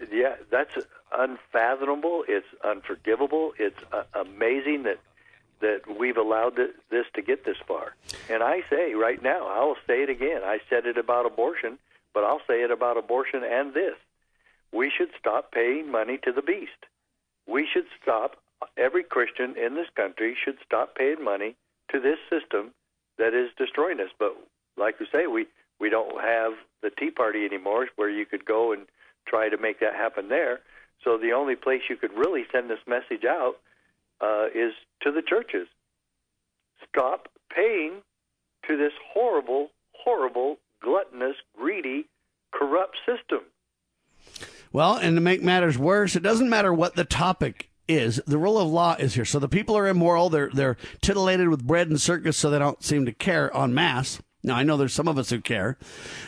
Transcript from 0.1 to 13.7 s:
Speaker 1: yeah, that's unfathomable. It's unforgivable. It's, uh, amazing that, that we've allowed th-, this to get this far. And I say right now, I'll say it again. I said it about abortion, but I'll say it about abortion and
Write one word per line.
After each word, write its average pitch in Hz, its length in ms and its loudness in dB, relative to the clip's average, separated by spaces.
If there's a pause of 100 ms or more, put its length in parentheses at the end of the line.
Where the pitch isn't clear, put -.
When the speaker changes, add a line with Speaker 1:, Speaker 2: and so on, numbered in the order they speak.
Speaker 1:
yeah, 120 240 2 (160)
that's 135 220 0 (440)
unfathomable. 135 1080 0
It's 101 200 0 (180)
unforgivable. 113 920 -2
It's, 101 220 -2 (140)
uh, 104 100 -2 (120)
amazing 120 680 -2
that, 101 160 -2 (600)
that 107 220 0 (140)
we've 117 200 0
allowed 113 400 2
th-, 123 140 0 (200)
this 120 240 0
to 104 80 -4
get 120 220 -2
this 101 140 -4 (100)
far. - 260 -8 (340)
And 113 140 0
I 165 260 0
say 143 260 0
right 113 280 0
now, 147 240 0
I'll 123 300 0 (100)
say 131 160 2
it 139 80 0
again. 131 320 -2
I 104 160 -2 (100)
said 120 180 0
it 120 100 -2
about 120 300 0
abortion, 117 520 -4 (360)
but 104 100 2
I'll 139 240 0
say 120 140 2
it 120 100 2
about 120 240 0
abortion 127 480 -2
and 131 300 -2